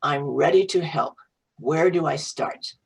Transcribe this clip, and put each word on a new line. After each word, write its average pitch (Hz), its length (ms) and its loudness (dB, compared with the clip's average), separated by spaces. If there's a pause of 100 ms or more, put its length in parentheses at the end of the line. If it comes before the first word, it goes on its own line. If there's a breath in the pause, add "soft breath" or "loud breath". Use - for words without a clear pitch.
I'm 143 240 -2
ready 156 420 4
to 185 180 0
help. - 320 -4 (420)
Where 160 320 2
do 170 160 0
I 143 100 -2
start? - 500 -8 (200)